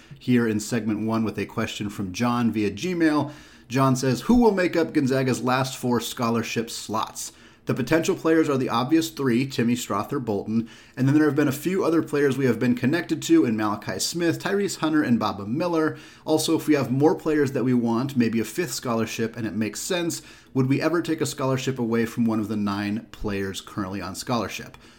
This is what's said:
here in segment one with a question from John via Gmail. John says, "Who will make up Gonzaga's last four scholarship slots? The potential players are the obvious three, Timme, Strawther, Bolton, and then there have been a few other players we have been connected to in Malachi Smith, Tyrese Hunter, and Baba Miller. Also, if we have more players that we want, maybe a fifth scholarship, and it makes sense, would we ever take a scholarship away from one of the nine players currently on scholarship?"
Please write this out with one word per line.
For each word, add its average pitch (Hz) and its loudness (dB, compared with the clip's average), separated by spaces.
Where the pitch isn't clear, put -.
here 120 2
in 107 0
segment 107 -2
one 110 0
with 104 -4
a 98 -4
question 107 -6
from 98 -8
John 120 0
via 104 0
Gmail. 151 0
John 135 2
says, 131 0
"Who 240 4
will 233 6
make 180 0
up 165 0
Gonzaga's 131 2
last 131 0
four 123 0
scholarship 117 -4
slots? - -6
The 123 0
potential 156 0
players 160 4
are 135 2
the 127 0
obvious 147 2
three, 131 0
Timme, 120 0
Strawther, 113 -4
Bolton, 110 -2
and 131 2
then 139 6
there 151 6
have 139 2
been 147 4
a 131 2
few 165 0
other 156 2
players 143 2
we 135 2
have 113 2
been 123 2
connected 147 0
to 165 6
in 113 2
Malachi 104 -2
Smith, 165 -2
Tyrese 202 -2
Hunter, 156 2
and 123 2
Baba 101 -2
Miller. 156 0
Also, 156 2
if 156 -4
we 151 6
have 127 2
more 143 4
players 151 0
that 135 -2
we 127 2
want, 120 0
maybe 113 2
a 107 0
fifth - -6
scholarship, 113 -4
and 113 -6
it 98 -6
makes 107 -4
sense, 175 -4
would 131 2
we 135 2
ever 160 2
take 156 -2
a 147 -2
scholarship 131 -2
away 117 0
from 117 -2
one 110 2
of 101 -2
the 110 -4
nine 104 -2
players 98 -6
currently 98 -6
on 92 -10
scholarship?" - -6